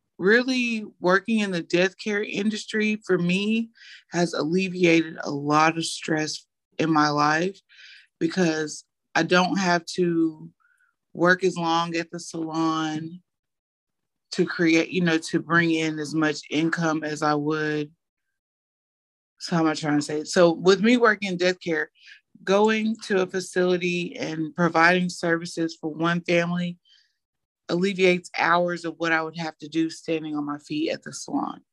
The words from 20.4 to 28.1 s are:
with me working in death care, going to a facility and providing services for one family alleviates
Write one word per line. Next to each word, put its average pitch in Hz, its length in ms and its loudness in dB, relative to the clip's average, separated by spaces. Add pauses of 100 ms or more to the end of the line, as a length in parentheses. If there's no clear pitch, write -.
with 175 300 4
me 240 160 6
working 208 320 2
in 180 80 -4
death 180 240 0
care, 156 280 -2 (540)
going 214 520 2 (100)
to 190 160 2
a 185 60 0
facility 180 880 -2
and 156 380 -6
providing 175 540 4
services 170 680 -4
for 160 140 -6
one 170 280 -2
family 175 560 -2 (920)
alleviates 180 680 0